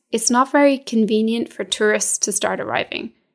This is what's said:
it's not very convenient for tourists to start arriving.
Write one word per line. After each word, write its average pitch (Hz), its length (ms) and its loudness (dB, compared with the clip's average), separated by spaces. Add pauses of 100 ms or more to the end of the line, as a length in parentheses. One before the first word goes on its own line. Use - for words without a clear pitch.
it's - 220 0
not 254 200 2
very 285 260 4
convenient 220 760 0
for - 140 -8
tourists 214 540 0
to - 120 -2
start 190 300 -2
arriving. - 500 -6 (240)